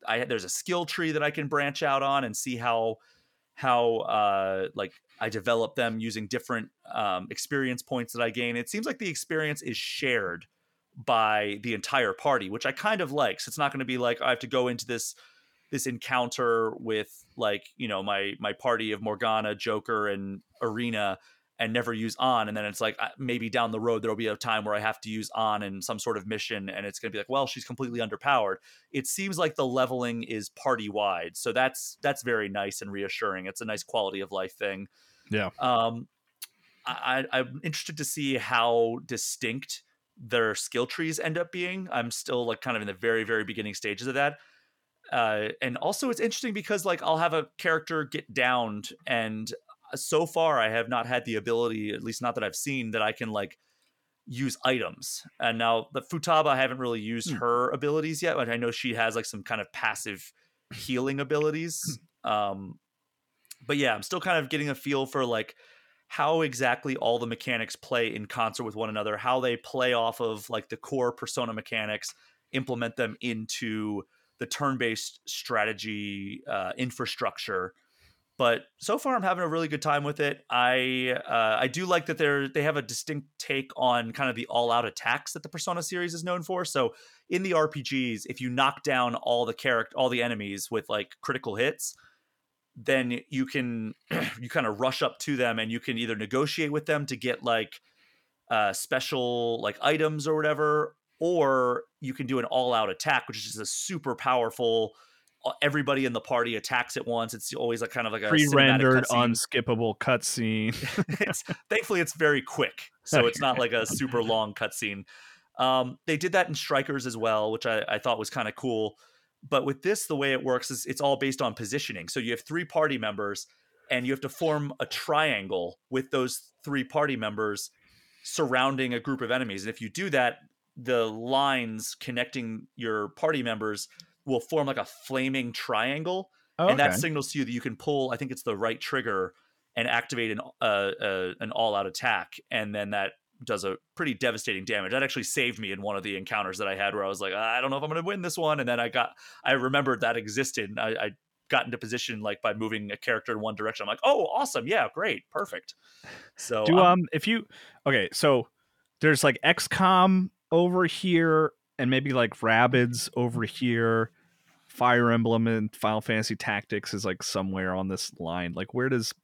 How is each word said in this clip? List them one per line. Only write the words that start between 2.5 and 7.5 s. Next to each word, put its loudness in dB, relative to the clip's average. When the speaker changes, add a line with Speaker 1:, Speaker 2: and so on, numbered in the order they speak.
Speaker 1:
how, 2
how, 4
uh, 2
like, -4
I -2
develop 0
them 0
using -4
different, -4
um, -2
experience -2